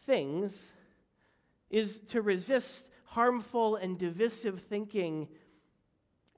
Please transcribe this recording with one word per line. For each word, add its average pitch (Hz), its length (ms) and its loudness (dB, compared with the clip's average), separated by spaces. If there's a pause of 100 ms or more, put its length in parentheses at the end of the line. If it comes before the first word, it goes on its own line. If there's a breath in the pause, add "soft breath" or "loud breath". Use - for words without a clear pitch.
things 190 680 0 (1000 soft breath)
is 208 300 0
to 233 220 -2
resist 202 680 0 (160 loud breath)
harmful 233 720 2
and 185 220 -2
divisive 190 640 -2
thinking 180 680 -4 (1080 loud breath)